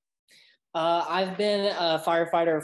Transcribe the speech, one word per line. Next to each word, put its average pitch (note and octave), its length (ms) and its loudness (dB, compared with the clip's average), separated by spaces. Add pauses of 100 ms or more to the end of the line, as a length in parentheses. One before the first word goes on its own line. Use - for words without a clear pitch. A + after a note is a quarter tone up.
(760)
Uh, E3+ 320 0
I've F3+ 300 -2
been G#3 300 0
a E3+ 360 0
firefighter E3+ 600 2